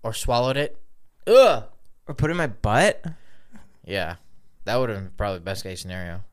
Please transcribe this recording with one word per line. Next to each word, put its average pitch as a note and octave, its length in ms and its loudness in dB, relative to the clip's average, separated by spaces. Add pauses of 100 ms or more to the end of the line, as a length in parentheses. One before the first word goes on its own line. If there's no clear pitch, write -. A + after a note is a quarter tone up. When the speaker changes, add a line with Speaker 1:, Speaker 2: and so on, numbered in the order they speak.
Speaker 1:
Or A2+ 100 -6
swallowed B2+ 440 2
it. D3 200 -2 (500)
Ugh. G3+ 360 8 (440)
Speaker 2:
Or D3 80 -6
put D3+ 140 2
it - 20 0
in F3 60 -2
my D#3+ 100 0
butt. B2 560 2 (800)
Speaker 1:
Yeah. F2 300 -4 (500)
That A2 120 0
would B2+ 120 0
have G#2 80 -4
been F#2+ 180 -10
probably G2 220 -2
the E2+ 80 -14
best F#2+ 180 -6
case F#2 180 -10
scenario. F2+ 400 -8 (120)